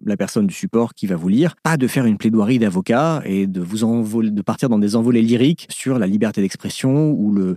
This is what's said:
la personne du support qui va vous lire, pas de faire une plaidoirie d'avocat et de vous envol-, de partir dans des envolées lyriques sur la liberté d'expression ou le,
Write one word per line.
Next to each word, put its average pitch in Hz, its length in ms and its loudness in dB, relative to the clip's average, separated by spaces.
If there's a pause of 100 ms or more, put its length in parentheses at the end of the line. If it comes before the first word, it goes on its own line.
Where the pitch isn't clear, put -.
la 104 120 -4
personne 101 300 0
du 90 60 -2
support 113 400 -2
qui - 140 -8
va 95 100 -2
vous 85 120 -4
lire, 139 340 2
pas 160 160 0
de 127 80 0
faire 131 180 0
une 107 140 2
plaidoirie 113 400 2
d'avocat 117 640 0
et 98 220 -2
de 92 160 -4
vous 107 220 -4
envol-, 110 500 0
de 101 80 -2
partir 113 260 -2
dans 113 120 2
des 104 160 0
envolées 117 260 2
lyriques 123 480 2
sur 131 280 -4
la 101 80 0
liberté 104 360 0
d'expression 131 720 0
ou 104 200 0
le, 92 240 0